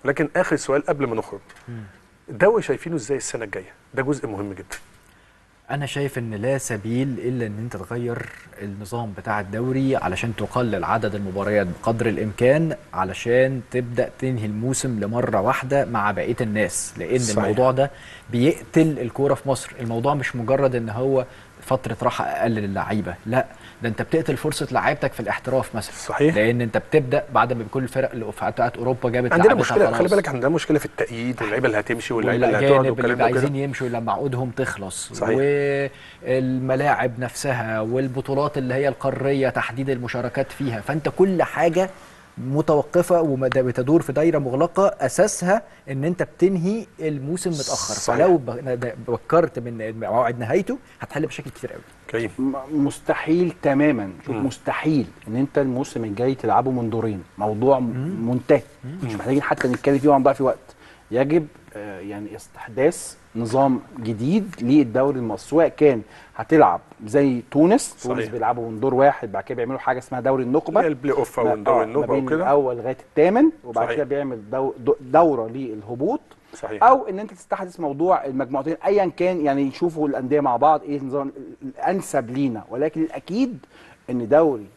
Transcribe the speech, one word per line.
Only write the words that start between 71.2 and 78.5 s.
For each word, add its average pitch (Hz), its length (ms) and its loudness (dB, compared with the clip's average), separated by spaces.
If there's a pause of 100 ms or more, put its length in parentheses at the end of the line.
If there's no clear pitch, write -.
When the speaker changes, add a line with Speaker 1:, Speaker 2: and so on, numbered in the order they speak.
Speaker 3:
ما-، - 100 2
Speaker 1:
والدوري 110 300 2
Speaker 3:
آه، 110 40 2
Speaker 1:
النقبة 123 220 0
Speaker 3:
ما 123 80 0
بين 135 100 0
Speaker 1:
وكده. 156 180 0
Speaker 3:
الأول 135 340 2
لغاية 123 240 -4
الثامن، 214 500 4 (140)
وبعد - 200 0
Speaker 1:
صحيح. 120 120 -2
Speaker 3:
كده 147 80 0
بيعمل 127 460 -4
دو-، 135 280 0
دو-، 139 220 2
دورة 135 480 4
للهبوط. 120 720 -4 (340)
Speaker 1:
صحيح. 107 300 -2
Speaker 3:
أو 254 240 6
إن 190 100 -6
أنت 208 160 -10
تستحدث 185 460 -10
موضوع 156 440 0
المجموعتين، 139 520 -4 (100)